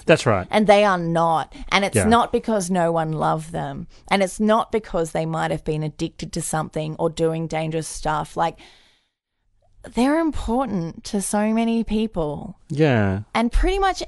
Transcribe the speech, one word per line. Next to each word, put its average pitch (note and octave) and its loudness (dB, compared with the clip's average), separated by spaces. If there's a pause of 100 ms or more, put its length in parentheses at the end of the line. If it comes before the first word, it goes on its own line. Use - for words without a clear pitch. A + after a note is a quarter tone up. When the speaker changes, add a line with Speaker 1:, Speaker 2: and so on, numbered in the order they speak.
Speaker 1:
That's D#3+ 6
right. G2+ 2
Speaker 2:
And G#3 4
they G#3 8
are F#3+ 4
not. E3 0 (140)
And G3 2
it's G3 0
Speaker 1:
Yeah. G3+ 4
Speaker 2:
not A#3 4
because G#3+ -2
no E3+ 2
one D#3 -2
loved D#3+ -2
them. D3 -8 (200)
And G3 0
it's F#3 -2
not G#3+ 2
because F3+ -2
they D#3+ -2
might D#3+ -2
have D#3 -6
been D3+ -4
addicted D#3 -8
to E3+ -6
something D#3 -6
or E3 -2
doing D#3+ -2
dangerous D#3+ -6
stuff. D3+ -6
Like, E3 -2 (1400)
they're C#4+ 2
important A#3 -4
to G3+ -4
so G#3+ 0
many A3+ 0
people. G3 -4 (120)
Speaker 1:
Yeah. A2 2 (100)
Speaker 2:
And A#3 0
pretty F#4+ 2
much F#4+ 0